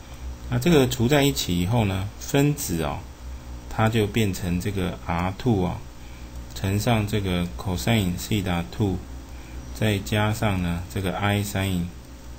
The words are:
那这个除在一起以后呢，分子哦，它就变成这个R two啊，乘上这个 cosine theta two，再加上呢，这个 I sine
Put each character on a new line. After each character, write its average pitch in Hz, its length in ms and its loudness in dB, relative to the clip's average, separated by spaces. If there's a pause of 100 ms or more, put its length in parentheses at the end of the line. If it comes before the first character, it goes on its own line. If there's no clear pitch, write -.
(500)
那 123 80 0
这 127 120 2
个 139 180 8
除 120 200 2
在 143 160 6
一 143 100 4
起 87 260 0
以 90 60 2
后 113 200 2
呢， 95 240 0 (100)
分 143 340 4
子 85 300 -2
哦， 73 160 -2 (720)
它 110 200 2
就 110 180 4
变 101 260 2
成 90 260 0
这 101 120 0
个 92 340 -2
R 90 320 0
two 104 260 2
啊， 87 140 0 (760)
乘 98 240 0
上 107 300 4
这 104 140 0
个 90 260 0 (100)
cosine 92 600 2
theta 90 540 0
two， 95 260 0 (760)
再 107 260 2
加 107 340 2
上 101 280 0
呢， 87 220 0 (100)
这 - 80 -2
个 92 160 -2
I 101 260 2
sine 95 420 0 (540)